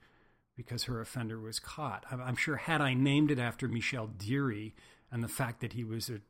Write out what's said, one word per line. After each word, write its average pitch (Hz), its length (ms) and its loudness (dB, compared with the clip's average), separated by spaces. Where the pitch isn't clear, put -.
because 120 280 -6
her 120 180 -2
offender 113 380 -6
was 110 200 -6
caught. 127 520 -6
I'm, 127 100 -4
I'm 127 140 0
sure 147 200 0
had 156 260 2
I 131 120 4
named 143 380 6
it 131 80 2
after 120 280 0
Michelle 113 400 0
Deary 110 680 -2
and 117 120 0
the 113 40 -2
fact 117 340 -2
that 117 120 -4
he 120 100 -4
was 110 260 -4
a 110 200 -6